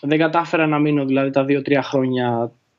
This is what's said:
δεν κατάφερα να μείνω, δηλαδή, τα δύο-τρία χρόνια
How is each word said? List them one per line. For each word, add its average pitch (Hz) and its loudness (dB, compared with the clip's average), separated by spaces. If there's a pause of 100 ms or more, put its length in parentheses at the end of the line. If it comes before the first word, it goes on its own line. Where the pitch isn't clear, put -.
δεν 151 0
κατάφερα 160 0
να 151 0
μείνω, 147 0
δηλαδή, 135 0
τα 135 0
δύο-τρία 139 0
χρόνια 123 -2 (280)